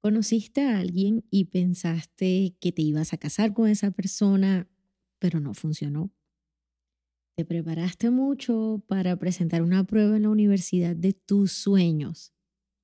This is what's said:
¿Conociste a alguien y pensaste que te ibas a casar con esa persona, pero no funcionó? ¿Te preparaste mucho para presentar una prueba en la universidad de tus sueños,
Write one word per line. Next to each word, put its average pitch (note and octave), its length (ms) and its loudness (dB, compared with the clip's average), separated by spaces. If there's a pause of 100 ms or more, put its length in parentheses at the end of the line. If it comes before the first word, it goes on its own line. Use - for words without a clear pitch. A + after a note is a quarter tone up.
¿Conociste G#3+ 600 0
a A#3+ 180 2
alguien F#3+ 500 0
y G3 160 2
pensaste F3+ 1160 -2
que F3 100 -2
te E3 100 -4
ibas D3+ 300 -2
a D#3+ 60 -6
casar G3+ 360 -2
con A3 140 2
esa G3+ 240 0
persona, F#3+ 760 0 (500)
pero E3 220 0
no C#3+ 120 -6
funcionó? D#3 560 -6 (1300)
¿Te E3 80 -4
preparaste E3 680 -4
mucho A#3+ 760 -2
para F#3 300 0
presentar E3+ 440 -2
una F3+ 220 2
prueba G#3+ 320 2
en G#3+ 80 2
la G#3+ 60 2
universidad F#3+ 680 2
de F3+ 160 0
tus G3 400 0
sueños, E3+ 800 0 (520)